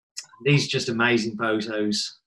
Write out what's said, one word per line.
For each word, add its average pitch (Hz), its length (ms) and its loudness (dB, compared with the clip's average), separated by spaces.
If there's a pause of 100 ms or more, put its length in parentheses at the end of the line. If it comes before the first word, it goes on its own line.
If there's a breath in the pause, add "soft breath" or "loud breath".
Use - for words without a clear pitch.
(440)
these 139 220 4
are - 40 -10
just 127 200 -2
amazing 113 480 2
photos. 107 880 -2